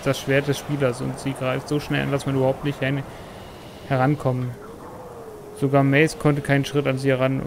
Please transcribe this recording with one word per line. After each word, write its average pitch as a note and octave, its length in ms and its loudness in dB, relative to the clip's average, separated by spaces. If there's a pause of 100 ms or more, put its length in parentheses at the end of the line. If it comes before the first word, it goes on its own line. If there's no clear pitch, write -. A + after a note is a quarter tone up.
das C#3 160 2
Schwert C#3 280 2
des C3+ 100 2
Spielers C3+ 420 0
und C3+ 180 -4
sie C#3 140 -4
greift C3 360 -4
so D3 120 0
schnell C#3+ 220 -2
an, C#3 100 0
dass C#3 140 0
man C#3 80 0
überhaupt C3+ 300 2
nicht C#3+ 160 -2
hin-, C3+ 220 0 (840)
herankommt. C3 600 2 (1120)
Sogar C#3 240 4
Mace C#3 360 4
konnte D3 240 2
keinen C#3 220 2
Schritt C#3 220 0
an C3 120 0
sie C3+ 100 0
heran, C3 380 2